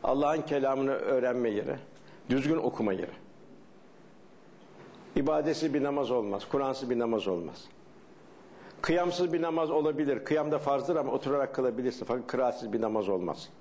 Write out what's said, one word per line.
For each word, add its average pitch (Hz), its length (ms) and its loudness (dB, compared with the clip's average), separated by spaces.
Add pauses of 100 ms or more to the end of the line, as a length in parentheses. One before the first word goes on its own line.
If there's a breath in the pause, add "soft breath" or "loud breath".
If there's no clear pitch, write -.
Allah'ın 147 380 2
kelamını 135 500 0
öğrenme 123 580 0
yeri, 107 260 -2 (540 loud breath)
düzgün 139 280 2
okuma 110 360 0
yeri. 87 180 -4 (2000)
İbadetsiz 151 580 2
bir 143 100 2
namaz 143 280 0
olmaz, 104 400 0
Kur'ansız 135 380 -2
bir 120 100 2
namaz 113 280 2
olmaz. 87 380 -4 (1160 loud breath)
Kıyamsız 175 520 2
bir 165 80 2
namaz 160 280 2
olabilir, 147 560 2
kıyam 151 260 2
da 147 80 2
farzdır 143 360 2
ama 135 160 0
oturarak 135 440 0
kılabilirsin. 123 500 0
Fakat 120 220 -2
kıraatsiz 117 460 -2
bir 113 80 2
namaz 110 280 0
olmaz. 90 400 -2 (120)